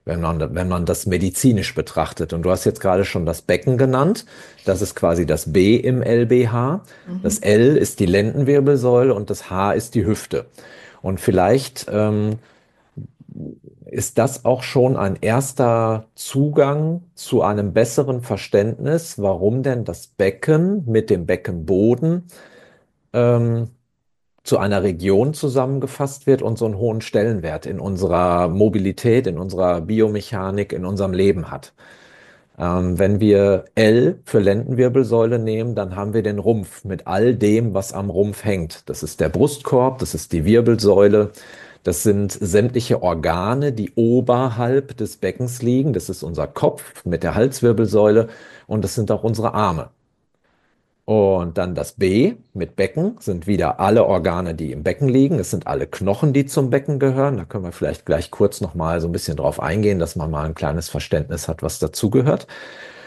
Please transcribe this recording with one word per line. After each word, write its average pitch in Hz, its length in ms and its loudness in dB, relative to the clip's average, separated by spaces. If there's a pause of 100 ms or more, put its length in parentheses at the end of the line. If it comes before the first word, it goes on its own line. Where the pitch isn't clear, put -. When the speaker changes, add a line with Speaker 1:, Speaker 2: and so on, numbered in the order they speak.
Speaker 1:
wenn 85 160 -6
man, 80 360 -4
wenn 90 120 -4
man 87 180 -2
das 87 200 -2
medizinisch 95 680 0
betrachtet. 80 600 -4
Und 82 100 -4
du 90 80 0
hast 92 140 -2
jetzt 104 160 -2
gerade 95 240 0
schon 87 200 -4
das 82 180 -6
Becken 123 340 0
genannt. 135 480 2 (400)
Das 95 160 0
ist - 140 -6
quasi 85 300 0
das 78 280 -2
B 101 240 6
im 127 240 0
L 117 240 2
B 123 240 4
H. 127 340 -2 (240)
Speaker 2:
Mhm. 185 160 -10
Speaker 1:
Das - 160 -2
L 117 380 6
ist - 220 -2
die 104 60 2
Lendenwirbelsäule 127 1080 2
und 101 160 -4
das - 200 -8
H 95 240 0
ist - 220 -4
die 101 100 2
Hüfte. - 420 -4 (540)
Und 95 200 -6
vielleicht, 104 680 2
ähm, 107 500 0 (1500)
ist - 240 -4
das 127 280 0
auch 123 180 0
schon 127 340 2
ein 95 240 -2
erster 113 840 0 (100)
Zugang 147 880 0 (120)
zu - 280 -2
einem 101 300 0
besseren 127 480 0
Verständnis, 113 1000 -2
warum 101 420 0
denn 120 220 -2
das - 220 -10
Becken 156 800 0
mit 110 240 0
dem 87 160 0
Beckenboden, 98 1000 0 (880)
ähm, 120 560 2 (720)
zu - 140 0
einer 98 260 0
Region 98 500 2
zusammengefasst 139 960 -4
wird 131 140 4
und 113 160 -4
so 117 80 -2
einen 104 120 -2
hohen 110 220 -2
Stellenwert 104 640 -2
in 78 140 -6
unserer 87 720 0
Mobilität, 104 760 0
in 87 120 -4
unserer 90 420 -2
Biomechanik, 101 960 -2
in 90 120 -6
unserem 95 280 -2
Leben 92 360 2
hat. - 240 -14 (840)
Ähm, 90 400 0
wenn 98 200 4
wir 101 460 4 (100)
L 113 500 4
für - 140 2
Lendenwirbelsäule 117 1000 2
nehmen, 113 360 -4
dann 95 200 -6
haben 104 180 -6
wir 110 100 2
den 104 160 -2
Rumpf 110 440 -2
mit 95 240 -8
all 110 280 2
dem, 107 380 2
was 98 200 -4
am 101 160 -6
Rumpf 101 340 -2
hängt. 90 460 -4
Das - 120 -8
ist - 200 -6
der 80 80 2
Brustkorb, 127 720 0
das - 140 -6
ist - 200 -8
die 80 120 -2
Wirbelsäule, 104 840 4 (520)
das 90 200 -2
sind 101 280 2
sämtliche 113 680 0
Organe, 90 720 -2
die 110 240 -6
oberhalb 123 1000 0
des 107 200 -8
Beckens 120 440 -6
liegen. 127 320 2
Das 90 160 -6
ist 92 120 -8
unser 76 260 -6
Kopf - 580 -4
mit 85 180 -4
der 80 120 -2
Halswirbelsäule 110 920 4 (400)
und 104 160 -2
das - 120 -6
sind 107 160 -2
auch 107 120 -2
unsere 113 300 -2
Arme. 98 360 -2 (1160)
Und 95 520 2
dann 90 180 -2
das 73 160 -6
B 110 440 2 (180)
mit 85 240 -8
Becken 170 420 -2
sind 87 260 -6
wieder 85 360 0
alle 104 240 4
Organe, 87 500 -2
die 78 160 -8
im 73 120 -10
Becken 139 260 0
liegen. 135 280 4
Es 92 140 -4
sind 87 160 -6
alle 73 180 -4
Knochen, 101 460 -2
die 139 140 2
zum 135 240 -2
Becken 139 280 -2
gehören. 135 380 0
Da 90 80 -6
können 92 220 -8
wir 85 80 -10
vielleicht - 320 -6
gleich - 260 -2
kurz 101 300 0
noch 82 120 -6
mal 82 280 -2
so 85 80 -2
ein - 20 -4
bisschen 82 240 -4
drauf 71 240 -2
eingehen, 98 400 0
dass 82 160 -2
man 80 160 -4
mal 76 140 -4
ein 80 100 -6
kleines 80 320 -4
Verständnis 76 600 -4
hat, 80 120 -6
was 80 180 -6
dazugehört. 123 680 0 (600)